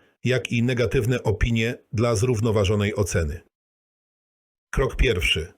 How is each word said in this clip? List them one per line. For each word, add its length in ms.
jak 280
i 120
negatywne 600
opinie 540
dla 220
zrównoważonej 800
oceny. 460
Krok 220
pierwszy. 640